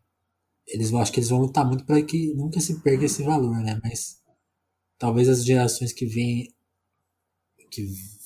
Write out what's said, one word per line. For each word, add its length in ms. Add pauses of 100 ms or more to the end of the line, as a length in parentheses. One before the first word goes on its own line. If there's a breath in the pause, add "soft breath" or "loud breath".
(680)
eles 240
vão, 100
acho 120
que 80
eles 100
vão 100
lutar 260
muito 180
pra 180
que 320
nunca 260
se 220
perca 240
esse 160
valor, 360
né? 260
Mas 380 (760)
talvez 300
as 160
gerações 480
que 140
vêm, 420 (1200)
que 160 (400)